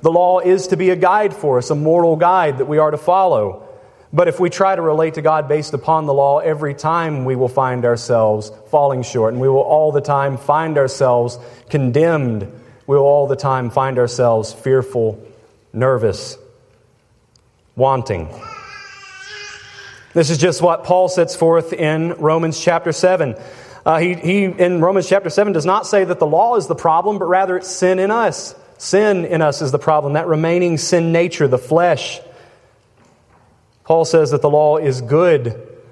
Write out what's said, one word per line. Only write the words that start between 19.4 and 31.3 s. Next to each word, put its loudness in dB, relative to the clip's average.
This 2
is -2
just 0
what 2
Paul 2
sets -2
forth 2
in -2
Romans -2
chapter 0
seven. 0
Uh, 2
he, 0
he, 0
in 0
Romans 2
chapter 2
seven, 0
does 0
not 0
say 2
that -2
the 2
law 2
is -2
the -4
problem, 0
but -4
rather 0
it's -8
sin 0
in 0
us. -4
Sin 0
in 0
us 0
is -4
the -2
problem, 0
that -2
remaining 0
sin 0
nature, 0